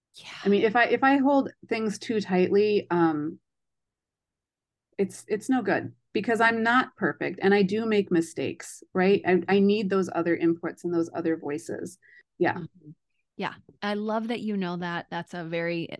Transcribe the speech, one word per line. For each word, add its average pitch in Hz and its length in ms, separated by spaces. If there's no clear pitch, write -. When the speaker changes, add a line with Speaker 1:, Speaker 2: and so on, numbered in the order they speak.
Speaker 1:
Yeah. - 140
Speaker 2:
I 196 40
mean, 202 120
if 220 140
I, 233 80
if 240 200
I 277 140
hold 277 320
things 220 280
too 220 240
tightly, 196 680
um, 160 480
it's, 196 300
it's 208 220
no 254 120
good. 196 300
Because 220 280
I'm 226 200
not 233 340
perfect 147 460
and 196 140
I 202 80
do 214 240
make 202 240
mistakes, - 720
right? 190 320
I, 180 220
I 196 120
need 202 300
those 190 240
other 170 240
inputs 165 460
and 175 100
those 165 220
other 160 220
voices. 156 600
Yeah. 165 160
Speaker 1:
Mm-hmm. 160 380
Yeah. 190 180
I 208 140
love 220 320
that 233 140
you 214 140
know 180 220
that. 175 320
That's 170 240
a 175 100
very, 170 460